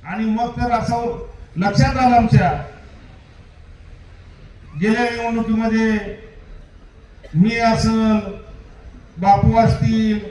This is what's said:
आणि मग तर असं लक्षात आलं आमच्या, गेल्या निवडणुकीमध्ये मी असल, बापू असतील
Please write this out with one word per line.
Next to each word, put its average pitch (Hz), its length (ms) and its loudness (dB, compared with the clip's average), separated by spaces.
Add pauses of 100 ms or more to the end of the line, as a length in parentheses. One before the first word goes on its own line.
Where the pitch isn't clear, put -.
आणि 202 200 -6
मग 226 260 -2
तर 240 200 -4
असं 233 580 -4 (280)
लक्षात 202 400 2
आलं 247 200 4
आमच्या, 190 480 2 (2250)
गेल्या 226 220 0
निवडणुकीमध्ये 226 960 0 (1400)
मी 220 240 2
असल, 220 600 2 (1000)
बापू 202 420 4
असतील 220 640 2 (100)